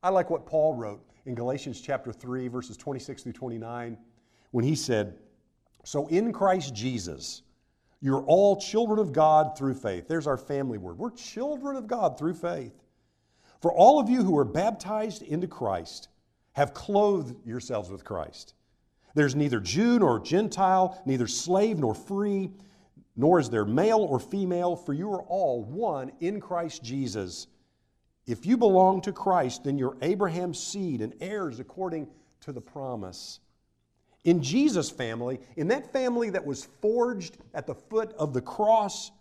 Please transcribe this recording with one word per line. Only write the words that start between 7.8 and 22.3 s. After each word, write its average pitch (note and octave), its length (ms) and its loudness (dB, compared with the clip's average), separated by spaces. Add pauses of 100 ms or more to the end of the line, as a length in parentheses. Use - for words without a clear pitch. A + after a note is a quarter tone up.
you're C3+ 220 0
all F#3+ 360 6
children G#3+ 400 0
of F3 140 0
God D#3 420 6
through C3+ 200 -2
faith." G2 320 -4
There's D#3+ 200 -2
our C3+ 80 2
family C3 440 -4
word. F2+ 180 -12
We're A3+ 140 -6
children C#4 680 -8
of A3 100 -10
God G#3 300 0
through E3 160 -2
faith. E3 400 -8 (880)
"For E3 100 2
all B3+ 280 10
of A3+ 100 0
you B3 140 4
who F3+ 160 4
are C3+ 60 4
baptized G#3 760 -4
into E3+ 260 -4
Christ F#2+ 600 -6 (440)
have C#3+ 200 0
clothed G3 720 0
yourselves A2+ 460 -6
with F#2+ 120 -14
Christ. - 520 -10 (580)
There's C#3+ 220 4
neither C#3+ 240 2
Jew G3 400 2
nor B2+ 200 6
Gentile, F#3 840 2
neither B2+ 220 0
slave G3 500 0
nor A#2+ 160 0
free, G3 580 -2 (640)